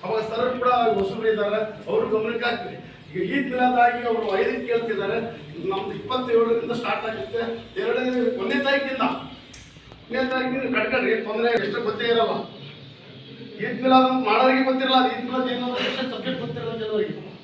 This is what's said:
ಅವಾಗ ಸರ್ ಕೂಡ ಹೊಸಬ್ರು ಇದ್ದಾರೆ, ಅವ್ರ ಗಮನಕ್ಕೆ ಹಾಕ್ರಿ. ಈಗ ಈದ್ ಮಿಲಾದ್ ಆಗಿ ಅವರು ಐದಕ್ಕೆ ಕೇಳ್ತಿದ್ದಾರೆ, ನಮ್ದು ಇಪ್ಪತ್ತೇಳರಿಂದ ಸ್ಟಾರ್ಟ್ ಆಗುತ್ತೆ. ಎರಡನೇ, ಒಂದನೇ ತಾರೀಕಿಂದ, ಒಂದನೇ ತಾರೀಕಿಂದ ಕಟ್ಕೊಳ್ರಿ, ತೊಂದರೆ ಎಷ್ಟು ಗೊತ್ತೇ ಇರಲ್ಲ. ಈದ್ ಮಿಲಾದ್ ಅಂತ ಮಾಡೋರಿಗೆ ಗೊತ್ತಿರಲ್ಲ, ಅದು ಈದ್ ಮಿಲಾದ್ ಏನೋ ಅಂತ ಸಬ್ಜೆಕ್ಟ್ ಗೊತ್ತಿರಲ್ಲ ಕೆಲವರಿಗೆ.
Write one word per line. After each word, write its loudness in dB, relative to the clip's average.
ಅವಾಗ 0
ಸರ್ -2
ಕೂಡ 2
ಹೊಸಬ್ರು 2
ಇದ್ದಾರೆ, -2
ಅವ್ರ 2
ಗಮನಕ್ಕೆ 0
ಹಾಕ್ರಿ. -8
ಈಗ -2
ಈದ್ 0
ಮಿಲಾದ್ 4
ಆಗಿ 4
ಅವರು 0
ಐದಕ್ಕೆ 0
ಕೇಳ್ತಿದ್ದಾರೆ, -2
ನಮ್ದು -2
ಇಪ್ಪತ್ತೇಳರಿಂದ 2
ಸ್ಟಾರ್ಟ್ -2
ಆಗುತ್ತೆ. -6
ಎರಡನೇ, 0
ಒಂದನೇ 0
ತಾರೀಕಿಂದ, 0
ಒಂದನೇ -6
ತಾರೀಕಿಂದ 0
ಕಟ್ಕೊಳ್ರಿ, 2
ತೊಂದರೆ 0
ಎಷ್ಟು 0
ಗೊತ್ತೇ -2
ಇರಲ್ಲ. 2
ಈದ್ -6
ಮಿಲಾದ್ 8
ಅಂತ 2
ಮಾಡೋರಿಗೆ 4
ಗೊತ್ತಿರಲ್ಲ, 2
ಅದು 4
ಈದ್ -6
ಮಿಲಾದ್ 0
ಏನೋ -2
ಅಂತ -2
ಸಬ್ಜೆಕ್ಟ್ -4
ಗೊತ್ತಿರಲ್ಲ -6
ಕೆಲವರಿಗೆ. -4